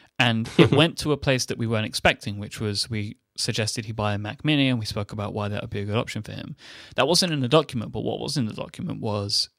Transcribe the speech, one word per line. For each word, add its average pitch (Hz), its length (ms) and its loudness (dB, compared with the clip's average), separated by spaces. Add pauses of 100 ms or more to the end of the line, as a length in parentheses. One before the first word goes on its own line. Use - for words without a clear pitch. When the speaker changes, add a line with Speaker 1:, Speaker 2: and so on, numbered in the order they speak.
(200)
Speaker 1:
And 120 360 2
it 160 140 10
Speaker 2:
<laughs> - 0 -
Speaker 1:
went 147 280 6
to 151 120 -2
a 143 60 2
place 135 300 0
that 98 120 -6
we 117 80 -2
weren't 110 180 0
expecting, - 540 -2
which - 220 -10
was 104 280 -2
we 107 280 -6 (200)
suggested 113 480 -2
he 110 60 -10
buy 104 240 0
a 101 40 -2
Mac 104 260 -8
Mini, 147 240 4
and 127 100 2
we 107 80 -4
spoke - 240 -6
about 104 240 -6
why 104 140 -2
that 104 140 -4
would 113 80 -10
be 104 100 -6
a 98 40 -4
good 104 120 -2
option 113 260 -4
for 107 80 -12
him. 104 240 -12 (400)
That - 140 4
wasn't 175 240 4
in 147 80 0
the 123 80 0
document, 120 420 2
but 110 120 -6
what 107 180 -4
was 143 160 -4
in 123 100 0
the 104 80 -6
document - 460 -8
was, 104 580 -2